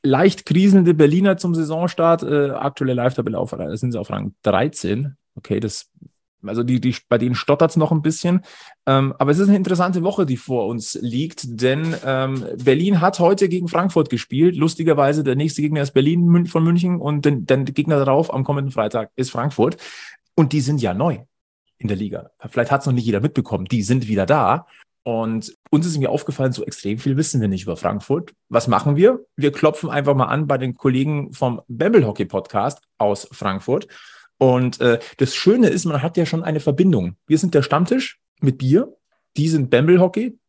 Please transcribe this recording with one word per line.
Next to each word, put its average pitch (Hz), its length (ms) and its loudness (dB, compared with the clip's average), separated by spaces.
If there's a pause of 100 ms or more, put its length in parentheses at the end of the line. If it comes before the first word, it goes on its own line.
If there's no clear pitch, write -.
leicht 147 440 2
kriselnde 185 480 6
Berliner 165 420 4
zum 175 180 -4
Saisonstart. 165 680 0
Äh, 143 280 0
aktuelle 135 420 -4
Live-Tabelle 120 440 -2
auf, 90 140 -4
äh, 85 240 -8
sind 127 160 -4
sie 113 80 -6
auf - 100 -8
Rang 101 240 -8 (100)
dreizehn. 113 760 -2 (180)
Okay, 104 240 -6
das, - 320 -8 (500)
also 113 220 -6
die, 123 160 0
die, 123 160 0 (140)
bei 120 80 2
denen 120 180 0
stottert's 147 400 0
noch 156 160 2
ein 156 100 0
bisschen. 175 420 0 (420)
Ähm, 135 340 0
aber 139 120 2
es 151 80 2
ist 196 100 2
eine 202 80 6
interessante 180 440 0
Woche, 196 240 0
die 131 120 -4
vor 120 300 -4
uns 113 340 -8
liegt, 123 600 -6
denn, 147 320 0 (120)
ähm, 131 400 -4 (180)
Berlin 160 380 4
hat 190 180 2
heute 190 300 4
gegen 175 180 -2
Frankfurt 170 420 0
gespielt. 156 460 0
Lustigerweise, 151 680 2
der 131 100 2
nächste 147 260 -2
Gegner 151 200 0
ist 139 100 -4
Berlin 160 380 2
Mün-, 175 180 4
von 165 160 0
München 175 380 2
und 147 240 -4
den, 143 200 0
den 135 200 2
Gegner 151 320 0
darauf 139 360 2
am 135 120 -2
kommenden 139 260 -4
Freitag 110 460 -4
ist 127 140 -4
Frankfurt. 131 440 -2 (580)
Und 151 200 2
die 151 80 0
sind 135 200 -2
ja 101 120 -2
neu 127 240 -2 (600)
in 110 120 -6
der 101 80 -2
Liga. 95 320 -8 (180)
Vielleicht 120 240 -2
hat's 139 140 0
noch 139 80 0
nicht 123 120 0
jeder 104 140 0
mitbekommen. 101 460 -2
Die 113 160 -2
sind 117 260 0
wieder 101 180 0
da. 135 400 2 (380)
Und 113 520 -6 (160)
uns 175 160 2
ist 165 80 -4
irgendwie 139 140 -2
aufgefallen, 131 420 -2
so - 140 -8
extrem 107 340 -8
viel 135 180 -2
wissen 147 240 0
wir 107 60 0
nicht 95 160 -4
über 90 140 -6
Frankfurt. 104 560 -4 (160)
Was 117 180 0
machen 143 280 2
wir? 233 300 4 (120)
Wir 139 140 0
klopfen 151 380 0
einfach 143 240 0
mal 135 120 2
an 151 200 -2
bei 143 120 -2
den 127 180 -4
Kollegen 139 580 -2
vom 123 340 -4
Bamble 160 380 2
Hockey 104 200 -4
Podcast 104 560 -4 (160)
aus 104 340 -2
Frankfurt. 101 560 -4 (500)
Und, 127 440 2
äh, 120 180 4 (180)
das 135 180 0
Schöne 220 340 4
ist, - 160 -2
man 147 180 -2
hat 165 140 -4
ja 170 80 2
schon 165 180 -4
eine 156 160 -2
Verbindung. 135 560 2 (100)
Wir 156 120 2
sind 170 180 -2
der 143 80 4
Stammtisch 180 560 -2 (200)
mit 131 180 0
Bier, 147 360 0 (420)
die 147 120 0
sind 151 220 0
Bamble 160 300 4
Hockey 208 380 0 (120)